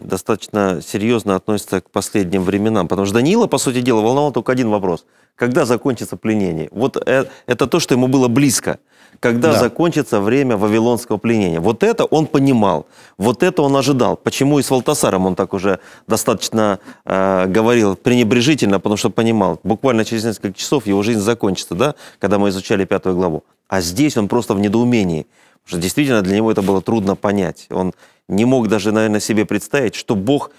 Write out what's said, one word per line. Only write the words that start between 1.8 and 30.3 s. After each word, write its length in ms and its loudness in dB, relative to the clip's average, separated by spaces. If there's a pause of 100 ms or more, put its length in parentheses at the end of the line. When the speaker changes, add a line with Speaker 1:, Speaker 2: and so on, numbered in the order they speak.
Speaker 1:
к 80 -20
последним 540 -2
временам. 440 0
Потому 180 0
что 80 -2
Даниила, 320 2
по 120 -2
сути 240 -2
дела, 180 2
волновал 320 0
только 200 -2
один 180 0
вопрос. 340 -2 (320)
Когда 300 0
закончится 500 -2
пленение? 560 -2
Вот, 240 -2
э, 300 0 (200)
это 200 0
то, 140 2
что 140 0
ему 140 4
было 200 4
близко. 500 0 (420)
Когда 320 2
Speaker 2:
Да. 60 4
Speaker 1:
закончится 600 0
время 360 0
вавилонского 600 0
пленения? 420 0
Вот 220 -2
это 220 2
он 220 0
понимал. 600 2 (320)
Вот 240 0
это 200 2
он 140 2
ожидал. 400 0
Почему 420 0
и 40 2
с 80 -4
Валтасаром 560 0
он 80 0
так 200 -4
уже 240 -2 (300)
достаточно, 680 0 (260)
э, 420 0
говорил 500 2
пренебрежительно, 840 2
потому 160 -2
что 140 -2
понимал, 540 0
буквально 400 0
через 200 -4
несколько 340 -6
часов 280 -2
его 160 0
жизнь 180 0
закончится, 540 -2
да, 200 0 (260)
когда 180 0
мы 100 2
изучали 380 -2
пятую 300 -2
главу. 280 -2 (240)
А 120 -2
здесь 360 -2
он 120 0
просто 260 0
в 60 0
недоумении. 680 0 (360)
Потому 60 -20
что 100 -4
действительно 440 0
для 140 0
него 140 2
это 120 0
было 180 2
трудно 340 0
понять. 560 -4
Он 220 -4 (360)
не 180 2
мог 220 2
даже, 240 0
наверное, 280 2
себе 240 0
представить, 500 -2
что 200 -4
Бог 440 -2